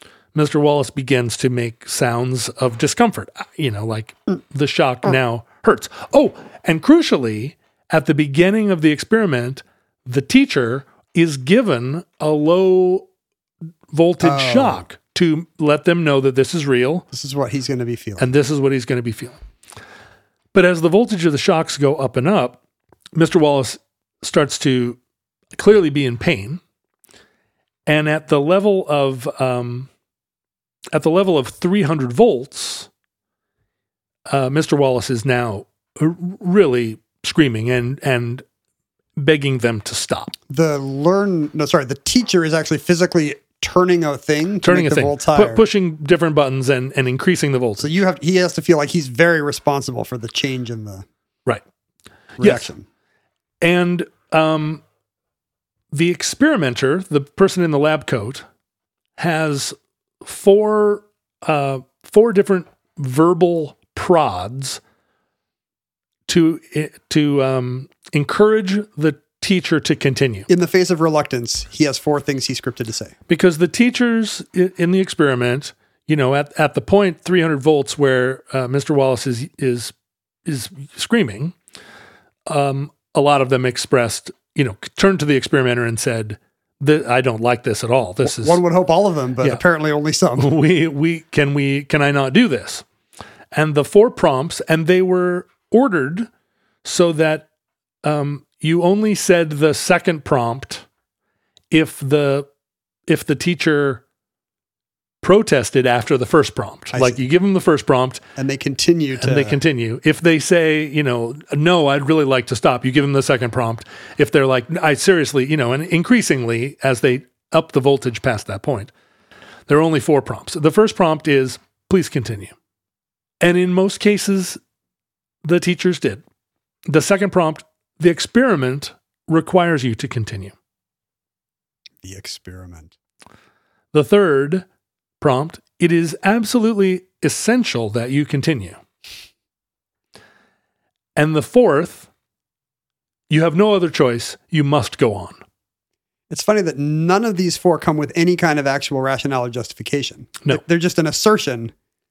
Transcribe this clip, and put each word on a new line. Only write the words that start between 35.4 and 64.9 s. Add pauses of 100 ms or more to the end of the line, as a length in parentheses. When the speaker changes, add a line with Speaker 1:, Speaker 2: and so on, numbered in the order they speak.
Speaker 1:
r-, (240)
really (260)
screaming
and,
and (760)
begging
them
to
stop. (180)
Speaker 2:
The
learn-,
no,
sorry,
the
teacher
is
actually
physically (260)
turning
a
thing
to
Speaker 1:
Turning
Speaker 2:
make
Speaker 1:
a
Speaker 2:
the
Speaker 1:
thing.
Speaker 2:
volts
Speaker 1:
Pu-,
Speaker 2:
higher.
Speaker 1:
pushing
different
buttons
and,
and
increasing
the
voltage.
Speaker 2:
So
you
have,
he
has
to
feel
like
he's
very
responsible
for
the
change
in
the (420)
Speaker 1:
Right. (440)
Yes.
Speaker 2:
reaction. (720)
Speaker 1:
And, (260)
um, (1080)
the
experimenter,
the
person
in
the
lab
coat, (760)
has (520)
four, (380)
uh, (220)
four
different (320)
verbal (160)
prods (1500)